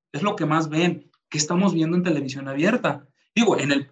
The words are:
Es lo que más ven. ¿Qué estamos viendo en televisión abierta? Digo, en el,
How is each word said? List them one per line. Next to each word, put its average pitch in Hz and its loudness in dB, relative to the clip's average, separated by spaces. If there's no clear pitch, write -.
Es 147 -6
lo 208 -2
que 160 -2
más 156 0
ven. 160 -2
¿Qué - -8
estamos 175 2
viendo 165 0
en 180 2
televisión 135 -4
abierta? 156 -2
Digo, 208 4
en 139 0
el, 139 -2